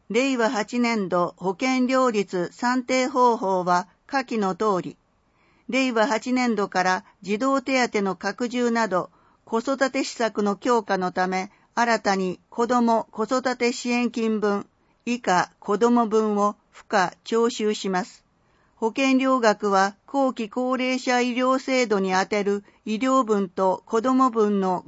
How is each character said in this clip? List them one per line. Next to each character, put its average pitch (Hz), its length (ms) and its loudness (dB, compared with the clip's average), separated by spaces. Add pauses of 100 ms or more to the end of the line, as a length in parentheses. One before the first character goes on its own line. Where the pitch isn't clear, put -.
(100)
令 254 260 0
和 226 140 2
八 214 300 -4
年 226 280 0
度 175 280 0
保 190 160 -4
険 254 340 0
料 262 240 2
率 190 420 -2
算 247 300 -2
定 254 240 0
方 247 300 2
法 190 280 0
は 180 220 0 (220)
下 262 160 -2
記 247 140 -4
の 190 180 -2
通 202 260 0
り、 - 140 -10 (720)
令 254 240 0
和 214 160 2
八 220 240 -2
年 247 240 0
度 202 100 -2
か 180 160 -2
ら 185 220 0 (180)
児 202 160 -2
童 269 240 0
手 262 260 0
当 214 140 -2
の 190 140 -2
拡 196 320 -6
充 240 240 -2
な 226 160 0
ど、 185 220 -2 (340)
子 226 160 -4
育 269 280 -2
て 269 140 -4
施 - 140 -8
策 220 260 -2
の 202 140 0
強 233 260 2
化 196 160 -2
の 180 140 -4
た 185 160 -2
め、 190 240 -6 (240)
新 233 240 2
た 196 160 0
に 185 240 -4 (100)
子 233 160 -2
ど 240 160 2
も・ 226 300 2
子 214 100 -4
育 254 340 -2
て 240 160 0
支 247 180 -8
援 240 200 0
金 220 300 -2
分、 202 260 -2 (400)
以 240 140 -2
下 180 400 0
子 202 180 -2
ど 233 140 4
も 233 160 4
分 214 280 2
を 202 200 0 (180)
付 - 140 -20
加 190 340 2
徴 233 260 2
収 214 240 -2
し 202 160 -6
ま 185 160 -2
す。 - 200 -20 (500)
保 226 140 -2
険 262 280 2
料 262 220 2
額 214 320 2
は 196 240 2 (120)
後 269 260 0
期 226 160 -6
高 254 280 -4
齢 254 220 -2
者 247 220 0
医 247 140 0
療 254 260 2
制 254 260 0
度 202 140 0
に 190 140 0
充 190 140 0
て 208 140 -2
る 202 220 -2 (200)
医 220 120 -4
療 262 260 2
分 202 260 0
と 190 380 0
子 226 140 -2
ど 254 120 0
も 262 180 4
分 208 300 2
の 185 280 -2